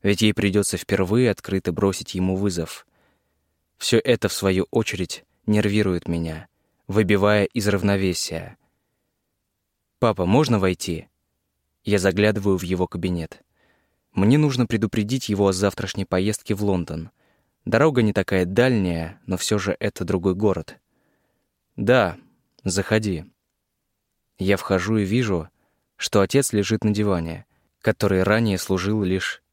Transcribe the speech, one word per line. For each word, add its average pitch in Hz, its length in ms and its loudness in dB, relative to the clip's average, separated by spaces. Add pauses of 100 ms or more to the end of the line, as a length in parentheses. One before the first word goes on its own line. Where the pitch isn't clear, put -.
ведь 101 180 0
ей 107 140 4
придется 101 420 0
впервые 98 540 0
открыто 95 420 -4
бросить 98 420 -2
ему 92 220 0
вызов. 90 500 -6 (920)
Все - 200 0
это, 110 300 0
в - 60 -4
свою 95 360 0
очередь, 95 540 -4 (220)
нервирует 104 640 0
меня, 82 380 -6 (400)
выбивая 101 600 2
из 107 200 -4
равновесия. 95 920 -2 (1400)
«Папа, 101 280 0
можно 120 320 2
войти?» 90 500 -2 (760)
Я 101 140 0
заглядываю 98 600 2
в 87 40 -6
его 90 240 -2
кабинет. 87 560 -6 (680)
Мне 104 240 4
нужно 135 300 2
предупредить 110 640 -2
его 101 180 2
о 95 40 4
завтрашней 95 520 -2
поездке 98 500 -2
в 98 80 -4
Лондон. 85 480 -2 (540)
Дорога 127 380 2
не 104 100 2
такая 95 320 0
дальняя, 92 840 0
но 92 120 -2
все - 200 -2
же 95 220 -2
это - 240 -6
другой 92 300 0
город. 95 440 -2 (1000)
«Да, 107 420 2 (440)
заходи». 98 600 -2 (1120)
Я 95 220 2
вхожу 98 400 0
и 104 60 2
вижу, 98 440 -2 (480)
что - 240 0
отец 131 320 2
лежит 104 320 0
на 107 60 2
диване, 95 560 -2 (340)
который 101 420 2
ранее 104 360 2
служил 98 440 -2
лишь 92 380 -2 (120)